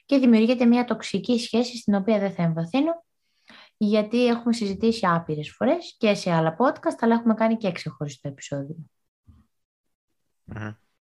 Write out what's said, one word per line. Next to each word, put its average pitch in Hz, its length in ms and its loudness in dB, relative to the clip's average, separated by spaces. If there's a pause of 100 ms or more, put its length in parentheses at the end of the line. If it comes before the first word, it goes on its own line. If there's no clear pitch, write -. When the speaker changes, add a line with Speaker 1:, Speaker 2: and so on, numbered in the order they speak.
Speaker 1:
και 277 140 2
δημιουργείται 240 460 4
μια 240 200 4
τοξική 233 540 -2
σχέση 233 400 -4
στην 208 160 -2
οποία 202 240 0
δεν 196 140 -2
θα 175 100 -4
εμβαθύνω, 170 600 -2 (720)
γιατί 214 500 2
έχουμε 233 260 0
συζητήσει 220 540 0
άπειρες 160 440 -2
φορές 311 480 -2
και 208 160 2
σε 196 160 -4
άλλα 160 280 0
podcast, 294 400 -2
αλλά 233 160 2
έχουμε 233 200 2
κάνει 226 220 0
και 208 160 -4
ξεχωριστό 147 560 -10
επεισόδιο. 139 480 -10 (1700)
Speaker 2:
Μμμ. 107 260 -12 (440)